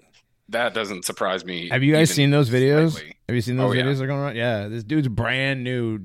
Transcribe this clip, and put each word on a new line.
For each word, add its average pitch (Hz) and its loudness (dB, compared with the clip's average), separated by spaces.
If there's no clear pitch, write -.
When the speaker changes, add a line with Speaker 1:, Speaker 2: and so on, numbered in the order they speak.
Speaker 1:
<laughs> - -20
Speaker 2:
that 113 -2
doesn't 101 -6
surprise 92 -4
me 85 -8
Speaker 3:
Have 131 0
you 147 6
guys 156 6
Speaker 2:
even - -2
Speaker 3:
seen 143 4
those 143 4
videos? 143 4
Speaker 2:
slightly. 78 -12
Speaker 3:
Have 117 -2
you 120 2
seen 123 -4
those 131 2
Speaker 2:
Oh, 104 2
yeah. 123 2
Speaker 3:
videos 139 0
that 131 -4
are - -4
going 139 -4
around? 139 -6
Yeah, 113 -2
this 113 -8
dude's 147 0
brand 127 -2
new, 120 -2